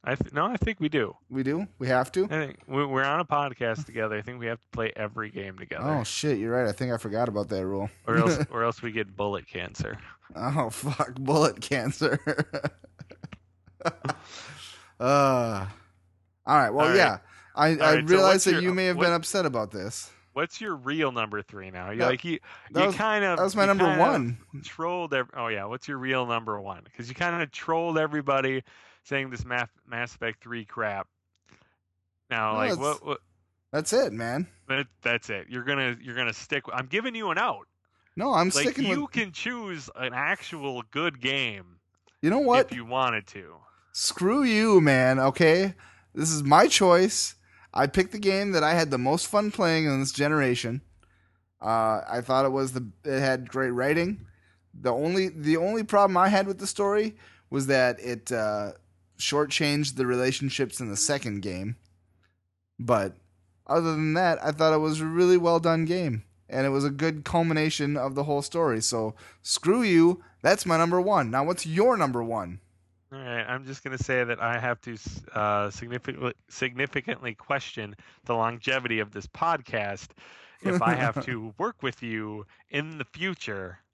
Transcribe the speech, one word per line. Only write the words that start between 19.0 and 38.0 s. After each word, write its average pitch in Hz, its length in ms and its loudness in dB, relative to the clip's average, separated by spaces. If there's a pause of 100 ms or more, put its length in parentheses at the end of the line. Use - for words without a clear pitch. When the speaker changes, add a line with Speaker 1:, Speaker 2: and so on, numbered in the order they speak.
Speaker 2:
been 175 80 4
upset 170 320 -2
about 113 260 -2
this. 101 400 -10 (220)
Speaker 1:
What's 160 280 -6
your 208 140 -6
real 139 360 -2
number 107 300 -4
three 95 300 -14
now? 92 200 -10
You 110 80 -6
Speaker 2:
That, 123 100 4
Speaker 1:
like, 131 140 -2
you, 165 160 -6 (320)
Speaker 2:
that - 100 0
Speaker 1:
you 190 60 6
Speaker 2:
was, 190 80 -2
Speaker 1:
kind 214 300 0
of, 180 120 2
Speaker 2:
that 175 60 2
was 190 120 -2
my 202 80 4
Speaker 1:
you 196 40 4
Speaker 2:
number 196 180 4
Speaker 1:
kind 151 160 2
of 190 60 6
Speaker 2:
one. 127 300 0 (260)
Speaker 1:
trolled 170 500 -6
ev-, 127 220 0
oh, 120 120 -6
yeah. 101 180 -4
What's 120 220 -10
your 143 100 -6
real 131 280 0
number 113 360 -4
one? 95 220 -12 (120)
'Cause 120 140 -12
you 131 60 -12
kind 170 260 -2
of 147 100 -6
trolled 165 460 -2
everybody 139 680 0 (400)
saying 135 280 -4
this 120 120 -8
Mass, 123 240 -4 (200)
Mass 120 260 -8
Effect 113 300 -8
three 117 220 -10
crap. 101 420 -6 (1200)
Now, 110 240 -2
Speaker 2:
No, 110 60 -2
Speaker 1:
like, 107 100 0
Speaker 2:
that's, 170 100 -2
Speaker 1:
what, 147 260 -4
what? - 140 -6 (540)
Speaker 2:
that's 156 200 -4
it, 247 200 0
man. 120 340 -4 (220)
Speaker 1:
That, 135 180 -2 (140)
that's 120 280 -4
it. 98 200 -8
You're 123 140 -8
gonna, 131 380 -2
you're 123 140 -12
gonna 123 180 -4
stick. - 380 -6
I'm 131 140 -6
giving 220 300 -4
you 214 160 -4
an 160 80 -2
out. 202 280 -4 (480)